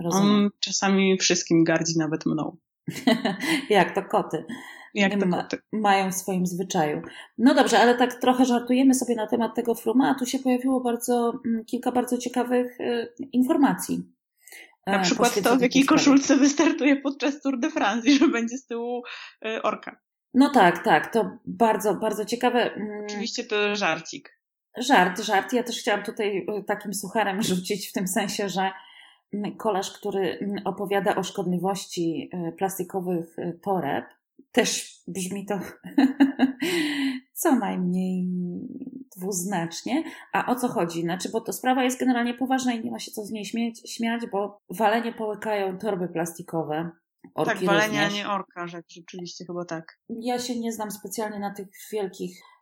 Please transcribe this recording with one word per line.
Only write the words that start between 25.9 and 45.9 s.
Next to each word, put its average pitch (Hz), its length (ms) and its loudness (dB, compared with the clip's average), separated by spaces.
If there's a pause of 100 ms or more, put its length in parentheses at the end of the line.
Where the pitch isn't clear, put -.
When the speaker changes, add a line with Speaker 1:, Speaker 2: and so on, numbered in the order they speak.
Speaker 1:
tutaj, 202 420 -4 (120)
y, 196 60 -8
takim 208 300 -4
sucharem 196 500 -2
<laughs> - 80 0
rzucić 185 360 -2
w - 40 -14
tym 196 160 -2
sensie, 202 400 -2
że, 190 220 -2 (600)
mm, 208 240 -6
kolarz, 196 360 -2
który, 196 480 -4
mm, 202 260 -4
opowiada 196 500 0
o 190 60 0
szkodliwości, 180 1080 -4 (180)
y, 165 40 -4
plastikowych, 180 840 -4
y, 170 240 -6
toreb, 185 420 -2 (480)
też - 420 0 (120)
brzmi 185 400 -8
to 202 120 -4 (840)
<laughs> 294 960 -2
co 294 160 4
najmniej 185 720 -2 (880)
dwuznacznie. 190 880 -4 (280)
A - 200 -2
o - 20 0
co 254 140 -2
chodzi? 170 340 -2
Znaczy, 170 300 -4
bo 226 80 -2
to 220 120 -6
sprawa 254 320 0
jest 254 160 -2
generalnie 240 340 2
poważna 254 380 -2
i 226 120 -6
nie 240 60 -8
ma 226 80 -8
się - 120 -12
co 214 140 -10
z 196 60 -12
niej 220 140 -8
śmieć, 226 500 -6
śmiać, 226 280 -4 (100)
bo 202 280 -4 (100)
walenie 226 420 0
połykają 208 680 -4
torby 185 300 -2